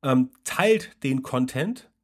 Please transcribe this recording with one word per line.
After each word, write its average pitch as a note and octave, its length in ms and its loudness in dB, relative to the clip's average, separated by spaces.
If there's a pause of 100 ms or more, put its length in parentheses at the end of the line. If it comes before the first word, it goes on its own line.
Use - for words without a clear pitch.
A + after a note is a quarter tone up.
ähm, B2+ 280 2 (120)
teilt - 600 0
den C3+ 180 -2
Content C3 680 -4 (120)